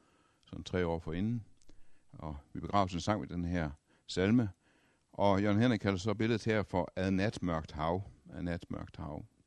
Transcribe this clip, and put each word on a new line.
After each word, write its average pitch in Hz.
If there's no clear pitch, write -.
sådan -
tre 90
år 82
forinden. 101
Og 76
vi -
begravelsen 92
sang 104
vi 71
den 85
her 85
salme. 104
Og 98
Jørgen 104
Henrik 123
kalder 98
så 101
billedet 110
her 110
for 90
Ad 92
natmørkt 90
hav. 82
Ad 85
natmørkt 85
hav. 80